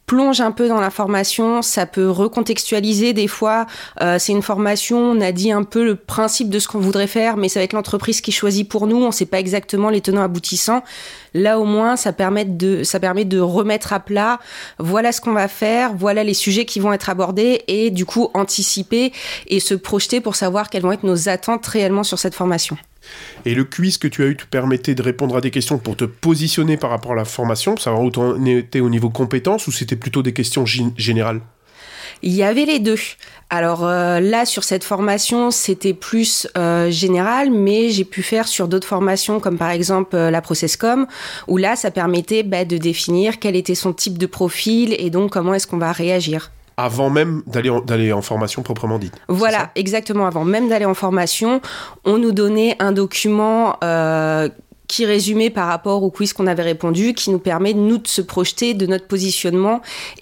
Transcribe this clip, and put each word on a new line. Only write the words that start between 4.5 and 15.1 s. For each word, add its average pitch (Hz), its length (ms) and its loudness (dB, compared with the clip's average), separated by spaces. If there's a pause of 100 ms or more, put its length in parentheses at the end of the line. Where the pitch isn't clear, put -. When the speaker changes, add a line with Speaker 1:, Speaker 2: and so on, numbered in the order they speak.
Speaker 1:
on 240 240 4
a 185 100 0
dit 196 200 0
un 208 100 2
peu 226 220 0
le 220 100 2
principe 220 560 -2
de 202 80 0
ce 202 100 -2
qu'on 214 120 -4
voudrait 196 260 2
faire, 220 320 0
mais 190 100 0
ça 196 120 -2
va 185 40 2
être 190 80 -4
l'entreprise 208 480 -2
qui - 100 -4
choisit 202 380 0
pour 214 180 -2
nous, 226 100 2
on 247 140 2
sait 196 140 -2
pas 185 140 -2
exactement 196 500 0
les 208 140 2
tenants 196 220 2
aboutissants. 185 580 -2 (500)
Là, 208 260 2
au 214 60 2
moins, 220 320 2
ça 202 160 -2
permet 202 320 0
de, 185 380 0
ça 185 180 -2
permet 185 240 0
de 185 160 2
remettre 208 540 0
à 190 60 -2
plat, 208 380 0 (400)
voilà 208 340 2